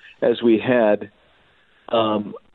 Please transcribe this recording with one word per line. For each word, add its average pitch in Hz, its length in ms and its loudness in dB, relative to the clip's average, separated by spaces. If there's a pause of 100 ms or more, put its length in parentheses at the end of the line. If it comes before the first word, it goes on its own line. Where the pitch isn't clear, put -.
(200)
as 117 200 0
we 113 180 4
had, 107 520 0 (760)
um, 107 440 -2 (220)